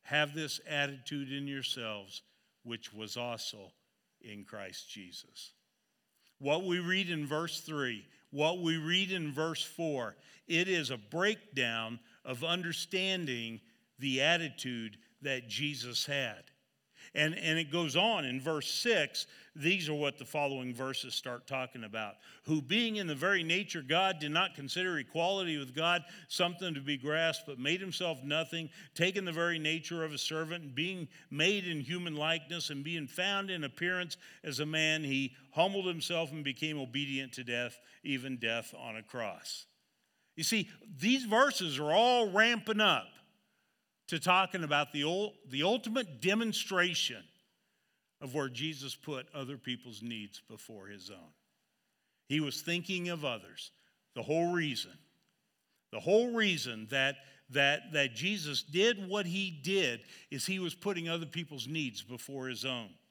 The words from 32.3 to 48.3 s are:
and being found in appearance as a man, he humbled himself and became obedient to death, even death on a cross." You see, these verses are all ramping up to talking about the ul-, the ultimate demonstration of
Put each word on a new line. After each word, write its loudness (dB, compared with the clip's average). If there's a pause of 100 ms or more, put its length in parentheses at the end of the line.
and -6
being -4
found -2
in -2
appearance -2 (240)
as -4
a 0
man, 4
he 0 (180)
humbled 4
himself -2
and -8
became -2
obedient -4
to -10
death, -4 (220)
even -2
death -2
on -10
a -12
cross." -6 (720)
You -2
see, 2 (160)
these 2
verses 4
are 2
all 8
ramping 4
up 6 (960)
to -2
talking 4
about 2
the -2
ul-, 0 (140)
the 0
ultimate 0
demonstration 2 (960)
of -8